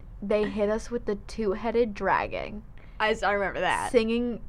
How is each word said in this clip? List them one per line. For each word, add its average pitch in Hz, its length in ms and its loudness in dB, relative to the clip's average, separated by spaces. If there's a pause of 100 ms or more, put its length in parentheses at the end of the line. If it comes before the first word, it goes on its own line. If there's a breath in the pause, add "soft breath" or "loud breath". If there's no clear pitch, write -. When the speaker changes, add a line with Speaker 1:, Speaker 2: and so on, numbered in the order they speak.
(200)
Speaker 1:
they 208 240 2
hit 202 240 2
us 214 220 -2
with 233 160 -4
the 208 80 0
two-headed 214 800 0
dragon 151 720 0 (360 soft breath)
Speaker 2:
I 220 120 4
s-, 220 100 -4
I 190 100 4
remember 185 280 0
that. 110 320 2
Speaker 1:
singing 233 560 2